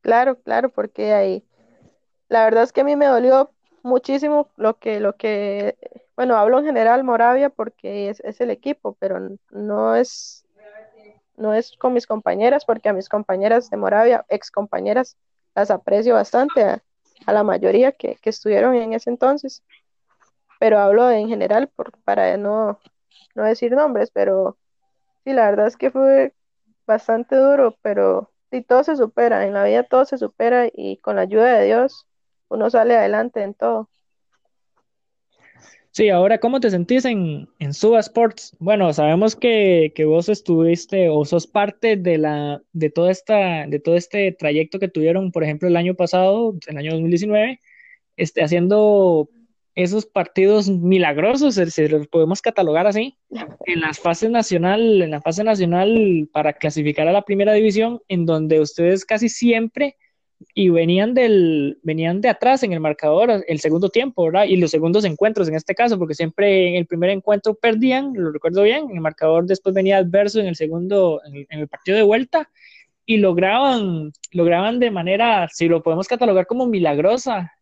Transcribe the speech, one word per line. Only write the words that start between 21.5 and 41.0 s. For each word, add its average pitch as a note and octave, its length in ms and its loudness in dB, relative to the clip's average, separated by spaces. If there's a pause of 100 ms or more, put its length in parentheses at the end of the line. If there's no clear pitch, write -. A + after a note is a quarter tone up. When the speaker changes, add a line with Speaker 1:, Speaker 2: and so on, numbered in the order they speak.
Speaker 1:
por, - 340 -14
para F#3+ 340 0
no, G#3 420 -4 (560)
no G#3+ 80 -4
decir A#3 280 0
nombres, B3+ 400 0
pero F#3+ 460 -2 (680)
sí, C4+ 100 -6
la A3+ 160 4
verdad G#3 180 0
es A#3+ 100 -6
que C4 140 -2
fue C4+ 420 2 (520)
bastante A3+ 500 -2
duro, C4+ 460 2
pero G3 500 -2 (200)
sí, B3+ 100 -8
todo B3+ 220 2
se D#4 120 -2
supera, A3+ 500 0
en G3 80 -4
la G3+ 100 -2
vida A3 200 2
todo B3+ 220 2
se C4+ 120 -8
supera A#3 540 0
y G3 260 -10
con G#3 180 -6
la F#3+ 80 0
ayuda A3 340 2
de G3+ 80 4
Dios A#3 420 0 (420)
uno A3 200 -2
sale A#3 260 2
adelante G#3+ 460 0
en G3+ 120 -8
todo. A3+ 360 -4 (2000)
Speaker 2:
Sí, G#3+ 180 2
ahora, F#3+ 280 2
¿cómo B3 220 -2
te A#3+ 100 0
sentís G3+ 360 0
en, E3+ 520 -4
en C#3+ 160 -6
Suba A3+ 260 2
Sports? A3 600 -2
Bueno, F#3 340 0
sabemos E3 420 2
que, F#3+ 600 2
que D#3 100 0
vos E3 240 0
estuviste E3+ 800 0